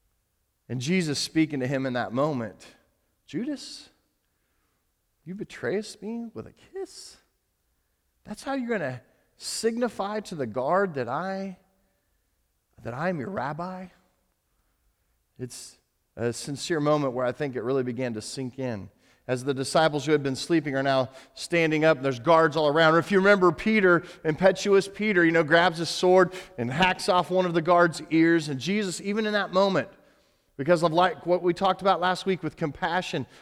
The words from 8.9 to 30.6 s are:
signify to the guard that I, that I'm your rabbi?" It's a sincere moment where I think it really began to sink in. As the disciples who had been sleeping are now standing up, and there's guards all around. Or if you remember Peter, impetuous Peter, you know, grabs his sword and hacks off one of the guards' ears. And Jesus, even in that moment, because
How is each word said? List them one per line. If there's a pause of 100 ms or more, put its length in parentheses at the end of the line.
signify
to
the
guard
that
I, (1200)
that
I'm
your
rabbi?" (1500)
It's (380)
a
sincere
moment
where
I
think
it
really
began
to
sink
in. (360)
As
the
disciples
who
had
been
sleeping
are
now (240)
standing
up,
and
there's
guards
all
around.
Or
if
you
remember
Peter, (200)
impetuous
Peter,
you
know,
grabs
his
sword (240)
and
hacks
off
one
of
the
guards'
ears.
And
Jesus,
even
in
that
moment, (720)
because